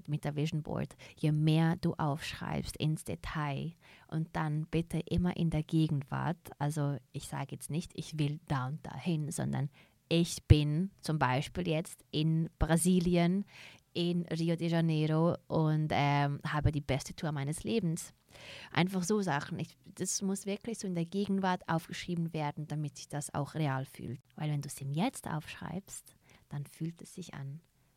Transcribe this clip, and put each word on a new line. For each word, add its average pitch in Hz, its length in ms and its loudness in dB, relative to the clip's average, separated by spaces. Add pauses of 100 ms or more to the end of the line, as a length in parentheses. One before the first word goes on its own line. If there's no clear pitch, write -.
mit 147 160 -2
der 147 140 -4
Vision 151 260 0
Board. - 320 -4 (220)
Je 151 160 2
mehr 160 460 4
du - 160 0
aufschreibst - 800 -4
ins 156 260 0
Detail 147 680 -4 (340)
und 160 300 -2
dann 156 300 0
bitte 165 340 0
immer 175 360 2
in 165 140 2
der 151 140 2
Gegenwart, 147 720 2 (220)
also 143 360 0 (140)
ich - 160 -8
sage 139 300 -8
jetzt - 140 -10
nicht, 151 260 -4
ich - 240 -6
will 147 260 0
da 131 220 -2
und 151 180 -8
dahin, 151 460 -2
sondern 135 360 -2 (440)
ich 170 360 2
bin 151 420 6 (120)
zum 156 180 0
Beispiel 143 480 0
jetzt 160 420 -2
in 160 480 2
Brasilien, 175 840 4 (480)
in 175 340 0
Rio 165 300 0
de 170 120 -2
Janeiro 160 680 4 (100)
und, 156 460 2
ähm, 143 520 4
habe 151 280 2
die 143 80 -2
beste 147 340 -2
Tour 156 160 -4
meines 147 320 -4
Lebens. 180 500 -2 (600)
Einfach 185 320 2
so 214 180 2
Sachen. 151 380 -2
Ich, - 240 -8
das - 360 -4
muss 196 260 -2
wirklich 208 340 -6
so 202 80 -6
in 180 80 -2
der 165 100 0
Gegenwart 190 640 0
aufgeschrieben 165 640 -2
werden, 151 340 -4
damit 151 300 -6
sich - 120 -14
das - 240 -6
auch 143 220 -4
real 135 300 0
fühlt. - 360 -10 (140)
Weil 156 160 -4
wenn 143 120 0
du 143 40 -8
es - 140 -10
im 139 100 -4
Jetzt 170 380 0
aufschreibst, - 880 -8 (320)
dann 143 180 -6
fühlt 165 360 -8
es - 120 -18
sich 180 200 -12
an, 139 260 -8 (360)